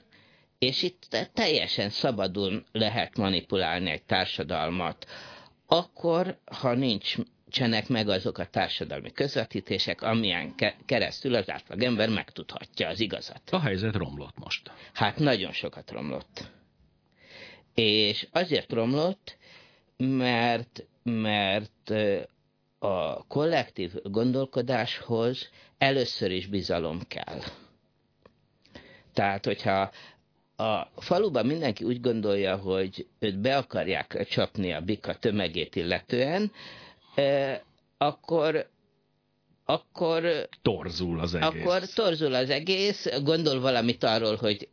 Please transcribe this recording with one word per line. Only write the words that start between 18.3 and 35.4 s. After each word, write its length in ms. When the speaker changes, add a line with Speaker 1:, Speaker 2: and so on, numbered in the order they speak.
Speaker 1:
azért 420
romlott, 640
mert, 880
mert, 880
ö, 300
a 480
kollektív 640
gondolkodáshoz 1500
először 520
is 160
bizalom 600
kell. 320
Tehát, 320
hogyha 460
a 300
faluban 500
mindenki 380
úgy 160
gondolja, 560
hogy 500
őt 200
be 180
akarják 720
csapni 440
a 80
bika 340
tömegét 640